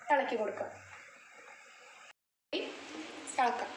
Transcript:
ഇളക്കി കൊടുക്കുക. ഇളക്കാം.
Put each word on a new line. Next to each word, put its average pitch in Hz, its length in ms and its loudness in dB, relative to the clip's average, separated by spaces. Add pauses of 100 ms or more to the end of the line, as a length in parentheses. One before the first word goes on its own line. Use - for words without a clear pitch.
(120)
ഇളക്കി 262 280 6
കൊടുക്കുക. 196 300 -2 (2750)
ഇളക്കാം. 233 340 4